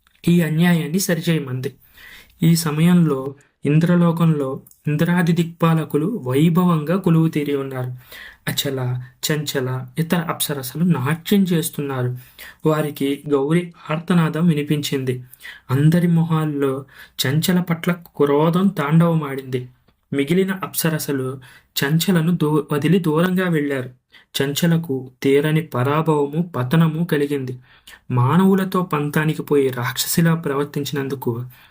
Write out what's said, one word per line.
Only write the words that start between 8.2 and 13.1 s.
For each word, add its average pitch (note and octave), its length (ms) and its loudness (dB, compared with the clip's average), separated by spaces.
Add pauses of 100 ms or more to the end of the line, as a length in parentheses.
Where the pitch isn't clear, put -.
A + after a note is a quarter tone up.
అచల, B2+ 540 -4 (300)
చంచల, C3 540 -4 (120)
ఇతర E3 180 -2
అప్సరసలు D3+ 680 -4
నాట్యం E3 580 2
చేస్తున్నారు. C#3 760 -2 (480)
వారికి C#3+ 640 -2